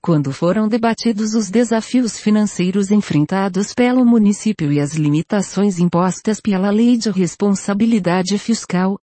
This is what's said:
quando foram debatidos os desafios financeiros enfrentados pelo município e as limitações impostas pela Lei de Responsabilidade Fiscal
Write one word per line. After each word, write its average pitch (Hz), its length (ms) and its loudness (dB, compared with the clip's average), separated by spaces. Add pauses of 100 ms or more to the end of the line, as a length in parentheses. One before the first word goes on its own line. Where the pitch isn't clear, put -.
quando 147 320 0
foram 190 360 0
debatidos 220 680 -2
os 214 160 -2
desafios 233 640 0
financeiros 202 760 0
enfrentados 190 840 0
pelo 247 320 2
município 208 680 2
e 143 80 2
as 143 140 -2
limitações 170 840 0
impostas 180 600 0
pela 196 300 0
Lei 233 260 4
de 226 140 -2
Responsabilidade 196 1300 0
Fiscal 190 680 -2